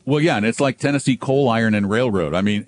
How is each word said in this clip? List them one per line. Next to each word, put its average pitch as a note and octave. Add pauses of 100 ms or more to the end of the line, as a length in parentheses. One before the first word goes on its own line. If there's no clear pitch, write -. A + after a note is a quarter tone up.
Well, D3
yeah, D3+
and G#2
it's A#2
like C#3
Tennessee C#3
Coal C3+
Iron A2+
and G2+
Railroad. G2+
I F#2
mean, G2+